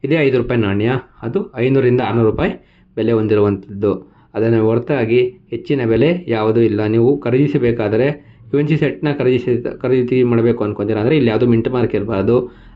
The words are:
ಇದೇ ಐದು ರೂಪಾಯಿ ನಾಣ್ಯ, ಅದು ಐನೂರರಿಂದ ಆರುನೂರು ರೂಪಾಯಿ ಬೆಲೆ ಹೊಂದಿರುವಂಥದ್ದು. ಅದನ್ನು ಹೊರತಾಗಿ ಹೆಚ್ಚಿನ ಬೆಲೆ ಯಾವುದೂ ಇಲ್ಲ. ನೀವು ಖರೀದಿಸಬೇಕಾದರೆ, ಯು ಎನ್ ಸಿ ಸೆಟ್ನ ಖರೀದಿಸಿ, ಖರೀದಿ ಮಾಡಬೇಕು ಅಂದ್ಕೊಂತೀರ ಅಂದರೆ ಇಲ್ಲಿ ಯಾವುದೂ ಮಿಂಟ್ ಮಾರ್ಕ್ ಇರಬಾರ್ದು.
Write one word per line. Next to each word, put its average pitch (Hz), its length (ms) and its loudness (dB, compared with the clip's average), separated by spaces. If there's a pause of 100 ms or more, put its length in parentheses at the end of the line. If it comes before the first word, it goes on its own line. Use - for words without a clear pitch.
ಇದೇ 143 100 -2
ಐದು 139 240 2
ರೂಪಾಯಿ 120 220 0
ನಾಣ್ಯ, 107 400 0 (220)
ಅದು 190 340 -6
ಐನೂರರಿಂದ 127 440 2
ಆರುನೂರು 110 300 2
ರೂಪಾಯಿ 160 220 -2 (420)
ಬೆಲೆ 113 180 -2
ಹೊಂದಿರುವಂಥದ್ದು. 104 1000 0 (200)
ಅದನ್ನು 110 300 2
ಹೊರತಾಗಿ 117 640 0
ಹೆಚ್ಚಿನ 123 560 -6
ಬೆಲೆ 135 440 0
ಯಾವುದೂ 113 320 0
ಇಲ್ಲ. 107 260 0
ನೀವು 117 320 2
ಖರೀದಿಸಬೇಕಾದರೆ, 120 1120 0 (240)
ಯು 139 60 2
ಎನ್ 147 80 0
ಸಿ 156 80 2
ಸೆಟ್ನ 147 360 -2
ಖರೀದಿಸಿ, 127 680 -2
ಖರೀದಿ 127 420 0
ಮಾಡಬೇಕು 117 420 2
ಅಂದ್ಕೊಂತೀರ 104 340 -2
ಅಂದರೆ 123 180 2
ಇಲ್ಲಿ 123 140 2
ಯಾವುದೂ 113 160 0
ಮಿಂಟ್ 113 220 2
ಮಾರ್ಕ್ 123 260 -2
ಇರಬಾರ್ದು. 107 560 0 (240)